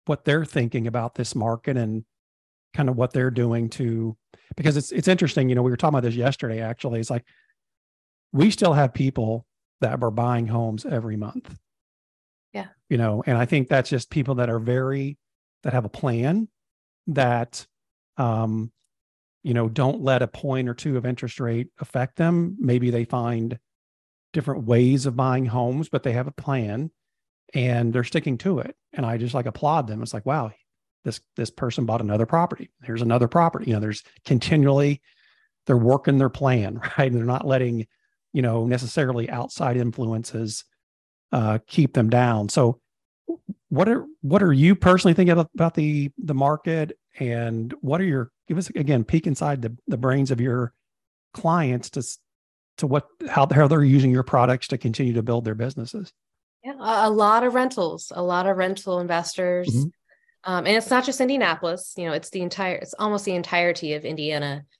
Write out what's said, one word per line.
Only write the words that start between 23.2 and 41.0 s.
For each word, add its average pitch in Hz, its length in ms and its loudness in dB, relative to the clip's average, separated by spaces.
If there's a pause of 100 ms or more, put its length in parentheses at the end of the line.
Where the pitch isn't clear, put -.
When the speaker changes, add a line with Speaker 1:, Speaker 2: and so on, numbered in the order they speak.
Speaker 1:
different 143 300 -4
ways 123 420 4
of 123 100 -2
buying 131 300 0
homes, 123 420 -2
but - 140 -4
they 131 100 -2
have 123 140 -2
a 147 60 -12
plan 131 580 -4 (640)
and 120 380 0
they're 123 120 0
sticking 147 340 -2
to 180 220 -2
it. - 160 -10 (160)
And 127 140 -4
I 117 100 -2
just, 117 180 -4
like, 123 120 -4
applaud 143 400 0
them. 107 160 -8
It's 117 120 -10
like, 107 120 -8
wow, 131 260 -2 (520)
this, - 160 -6 (160)
this 120 140 -4
person 123 360 -4
bought 113 160 -2
another 107 240 0
property. - 440 -2 (120)
Here's 113 200 -6
another 120 260 4
property. 170 400 0
You 113 60 2
know, 104 60 0
there's 107 220 -4 (240)
continually, 143 760 4 (640)
they're 127 100 4
working 135 420 4
their 135 100 4
plan, 117 500 0 (100)
<laughs> - 100 -4
right? 135 120 2
And 123 60 0
they're 117 80 0
not 127 220 -2
letting, 123 400 0 (460)
you 139 100 0
know, 117 240 0
necessarily 123 640 -2
outside 123 480 -4
influences, 113 840 -4 (680)